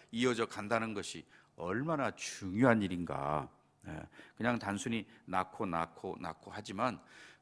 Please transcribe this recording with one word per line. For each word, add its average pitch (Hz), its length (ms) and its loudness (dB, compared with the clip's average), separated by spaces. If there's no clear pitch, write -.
이어져 117 340 2
간다는 110 480 -2
것이 87 320 -6
얼마나 120 560 0
중요한 110 720 4
일인가. 76 680 0
에, 80 120 -8
그냥 117 240 2
단순히 101 460 -2
낳고 92 400 0
낳고 85 540 -2
낳고 87 340 -10
하지만 104 480 -2